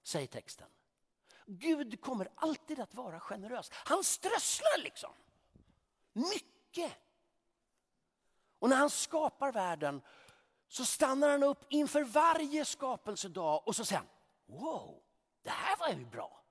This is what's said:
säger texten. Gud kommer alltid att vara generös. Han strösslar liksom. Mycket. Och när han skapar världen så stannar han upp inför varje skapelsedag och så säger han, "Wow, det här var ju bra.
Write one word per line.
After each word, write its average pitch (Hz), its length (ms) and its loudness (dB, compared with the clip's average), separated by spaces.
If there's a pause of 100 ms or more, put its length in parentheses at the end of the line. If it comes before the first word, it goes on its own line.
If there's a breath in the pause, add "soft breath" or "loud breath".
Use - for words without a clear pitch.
säger 143 240 -4
texten. - 420 -14 (760 soft breath)
Gud 247 540 -4
kommer 214 340 -4
alltid 311 460 -4
att 202 140 -10
vara 196 260 -10
generös. 214 520 -10
Han - 320 0
strösslar - 800 2
liksom. - 300 -12 (1000)
Mycket. 339 800 -6 (1700)
Och 226 100 4
när 262 80 8
han 285 140 6
skapar 285 600 0
världen 156 500 -2 (680 soft breath)
så - 160 -6
stannar 277 440 4
han 285 140 6
upp 277 260 2
inför 294 360 2
varje 302 600 4
skapelsedag 190 1000 -2
och 220 100 -2
så 226 80 -4
säger 185 140 0
han, - 100 -6 (380)
"Wow, 233 560 -8 (400)
det - 80 -10
här - 260 0
var 339 120 -2
ju 147 160 -4
bra. 117 460 -12